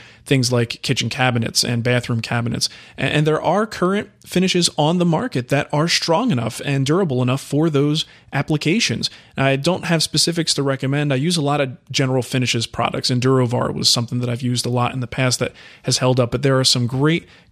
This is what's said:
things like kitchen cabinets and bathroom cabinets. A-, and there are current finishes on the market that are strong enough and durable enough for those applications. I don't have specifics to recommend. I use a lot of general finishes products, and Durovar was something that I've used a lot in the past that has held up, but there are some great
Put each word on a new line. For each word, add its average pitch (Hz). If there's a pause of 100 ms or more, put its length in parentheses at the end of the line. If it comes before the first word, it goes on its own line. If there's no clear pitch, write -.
(240)
things 127
like 120
kitchen 117
cabinets 120
and 117
bathroom 123
cabinets. 120 (280)
A-, -
and 151
there 156
are 202
current 196 (140)
finishes 180
on 160
the 175
market 160
that 143
are 151
strong 202
enough 117
and 135
durable 147
enough 127
for 156
those 147 (260)
applications. 151 (260)
I 135
don't 156
have 165
specifics 165
to 143
recommend. 139
I 131
use 170
a 156
lot 143
of 135 (140)
general 131
finishes 120
products, -
and 123
Durovar 127
was -
something 123
that 123
I've 120
used 123
a 123
lot 120
in 131
the 120
past 127
that - (300)
has 123
held 127
up, 120
but 131
there 135
are 131
some 123
great 143 (260)